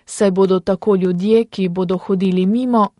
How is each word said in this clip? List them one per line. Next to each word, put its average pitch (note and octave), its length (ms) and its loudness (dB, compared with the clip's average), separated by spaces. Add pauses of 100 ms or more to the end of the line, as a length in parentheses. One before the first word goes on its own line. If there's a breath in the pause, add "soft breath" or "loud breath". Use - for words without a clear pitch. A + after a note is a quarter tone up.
saj G3+ 240 0
bodo F#3+ 300 2
tako G3 360 0
ljudje, F#3 480 0
ki F#3+ 240 -4
bodo F3+ 300 -2
hodili F#3 480 0
mimo, A3+ 420 0 (120)